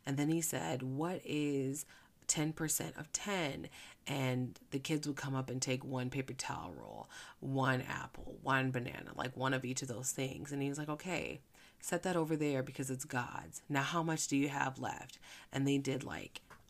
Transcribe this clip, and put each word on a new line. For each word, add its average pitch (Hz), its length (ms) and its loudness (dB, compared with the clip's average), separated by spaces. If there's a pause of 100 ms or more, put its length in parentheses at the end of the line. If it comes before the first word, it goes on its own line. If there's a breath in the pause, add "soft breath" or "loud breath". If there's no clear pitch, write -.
And 139 140 0
then 147 120 4
he 165 120 4
said, 160 400 0
"What 147 420 0
is 143 640 2 (400 loud breath)
ten 160 260 2
percent 156 460 -2
of 156 140 -10
ten?" 180 580 -2 (380 loud breath)
And 127 520 2 (120)
the 139 80 0
kids 151 260 0
would 143 120 -2
come 135 180 -2
up 127 160 0
and 127 100 -2
take 131 220 2
one 127 260 0
paper 135 240 -2
towel 92 400 -6
roll, 55 360 -10 (300 loud breath)
one 131 440 4
apple, - 580 -6
one 131 300 4
banana, - 440 -4
like, 127 220 -2
one 131 160 2
of 131 100 2
each 127 200 -2
of 131 40 -4
those 123 240 -2
things. 139 400 -4
And 139 120 0
he 139 60 2
was 143 100 -2
like, 151 100 -4
"Okay, 151 520 -2 (420 loud breath)
set 175 200 0
that 185 120 2
over 160 200 4
there 147 260 4
because 131 300 -4
it's 131 140 -4
God's. - 600 -4
Now, 139 140 4
how 160 220 2
much 160 240 2
do 143 100 4
you 139 120 4
have 135 300 0
left?" - 400 -6 (320 loud breath)
And 139 160 2
they 139 100 6
did, 139 260 0
like, - 380 -6 (280)